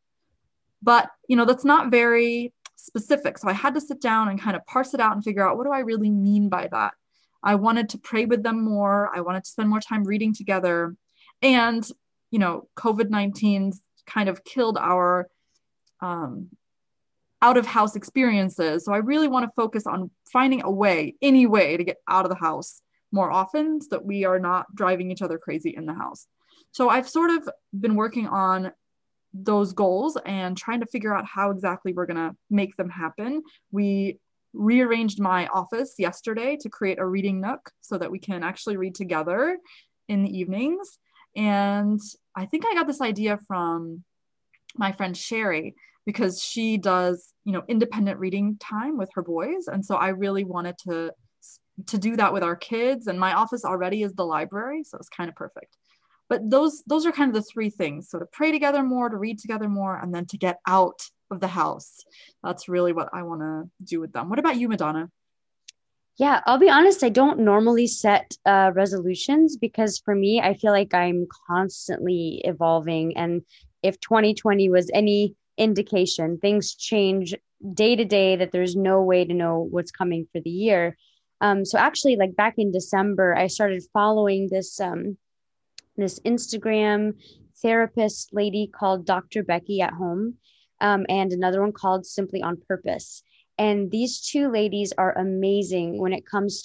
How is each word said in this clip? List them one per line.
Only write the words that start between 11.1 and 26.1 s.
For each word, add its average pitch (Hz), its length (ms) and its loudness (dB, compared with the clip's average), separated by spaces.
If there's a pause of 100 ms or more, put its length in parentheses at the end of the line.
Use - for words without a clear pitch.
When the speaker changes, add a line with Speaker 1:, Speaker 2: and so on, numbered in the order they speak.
Speaker 1:
And, 233 480 2 (420)
you 226 80 0
know, 175 360 0
covid 220 340 0
nineteen 202 600 0 (340)
kind 208 220 -2
of 185 160 -6
killed 226 340 -2
our, 180 520 2 (720)
um, 175 480 -8 (920)
out 247 140 6
of 240 100 4
house 214 300 0
experiences. 190 880 0
So 208 80 -4
I 202 60 2
really 285 320 0
wanna 247 260 0
focus 226 320 -2
on 180 240 -6 (220)
finding 262 280 2
a - 80 -4
way, 190 520 2
any 262 240 8
way 185 320 4
to 175 80 -2
get 185 100 -4 (140)
out 185 160 4
of 175 40 0
the 180 60 -2
house 160 460 -6 (320)
more 185 180 2
often 302 480 0
so 285 120 -16
that 185 120 -4
we 196 220 -4
are 185 120 2
not 180 280 -2 (100)
driving 185 360 -2
each 185 100 -8
other 165 160 -6
crazy 165 360 -6
in 160 120 -10
the 156 80 -8
house. - 340 -12 (460)